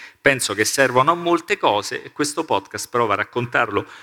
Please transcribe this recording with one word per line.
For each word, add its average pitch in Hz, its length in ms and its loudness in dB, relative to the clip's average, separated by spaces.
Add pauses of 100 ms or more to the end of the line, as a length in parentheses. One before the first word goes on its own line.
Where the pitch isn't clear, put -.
(180)
penso 131 360 0
che 104 100 0
servono 131 460 2
a 175 40 2
molte 170 440 -2
cose 113 440 -2
e 131 100 -18
questo 151 320 -4
podcast 104 440 -6
prova 117 260 0
a - 20 2
raccontarlo 113 720 -2 (160)